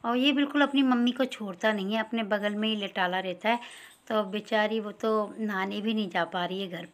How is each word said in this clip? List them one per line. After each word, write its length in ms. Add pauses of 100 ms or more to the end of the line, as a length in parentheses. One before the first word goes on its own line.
और 120
ये 140
बिल्कुल 300
अपनी 220
मम्मी 280
को 140
छोड़ता 460
नहीं 220
है, 60
अपने 240
बगल 320
में 140
ही 60
लेटाला 440
रहता 300
है। 100 (480)
तो 160
बेचारी 560
वो 120
तो 480
नहाने 420
भी 120
नहीं 160
जा 160
पा 200
रही 160
है 60
घर 260